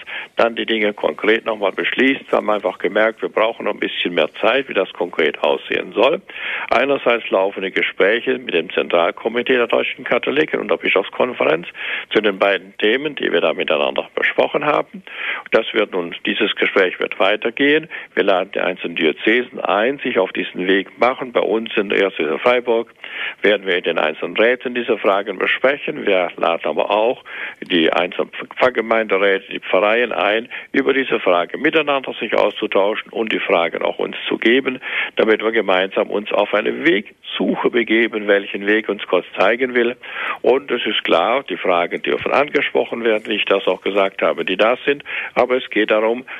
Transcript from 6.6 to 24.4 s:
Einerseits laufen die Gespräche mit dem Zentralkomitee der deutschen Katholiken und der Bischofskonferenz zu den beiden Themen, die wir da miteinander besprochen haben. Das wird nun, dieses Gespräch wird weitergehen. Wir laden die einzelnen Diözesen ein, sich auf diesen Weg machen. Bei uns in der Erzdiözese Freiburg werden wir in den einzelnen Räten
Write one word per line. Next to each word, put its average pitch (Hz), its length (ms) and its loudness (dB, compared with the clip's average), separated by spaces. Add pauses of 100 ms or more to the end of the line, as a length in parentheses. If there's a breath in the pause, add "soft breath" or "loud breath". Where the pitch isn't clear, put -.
Einerseits 123 600 0
laufen 98 340 0
die 92 80 -4
Gespräche 110 680 0
mit 127 140 -8
dem 85 180 0
Zentralkomitee 104 840 0
der 120 100 2
deutschen 127 380 -2
Katholiken 131 560 0
und 107 100 -2
der 82 60 2
Bischofskonferenz 123 920 0 (460 loud breath)
zu 110 80 2
den 98 180 0
beiden 98 380 0
Themen, 131 380 0
die - 140 -2
wir 85 120 2
da 80 120 2
miteinander 73 640 0
besprochen - 480 0
haben. 156 400 -2 (480 loud breath)
Das 113 220 4
wird 107 180 0
nun, 87 240 -4 (100)
dieses 104 300 -2
Gespräch 92 420 2
wird - 220 -4
weitergehen. 139 720 2 (260 loud breath)
Wir 95 80 2
laden 95 300 2
die - 80 -4
einzelnen 87 340 -4
Diözesen 110 640 0
ein, 113 400 0
sich 113 180 -4
auf 92 140 2
diesen 90 340 -4
Weg 95 320 0
machen. 127 360 0
Bei 110 80 2
uns 110 340 0
in 98 140 0
der 101 140 0
Erzdiözese 78 360 -2
Freiburg 120 540 0 (480 loud breath)
werden 98 260 2
wir 90 80 2
in 90 80 -2
den 87 160 0
einzelnen 85 380 -2
Räten 123 380 2